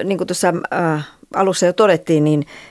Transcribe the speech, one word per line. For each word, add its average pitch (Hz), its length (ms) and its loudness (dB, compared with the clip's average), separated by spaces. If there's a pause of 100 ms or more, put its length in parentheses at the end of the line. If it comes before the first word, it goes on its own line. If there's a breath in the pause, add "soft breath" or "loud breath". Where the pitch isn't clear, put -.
niin 190 140 -4
kuin 180 100 -6
tuossa, 180 260 -2 (180)
äh, 160 340 -2 (280 loud breath)
alussa 190 320 0
jo 175 60 2
todettiin, 165 520 2
niin, 151 220 0 (240 loud breath)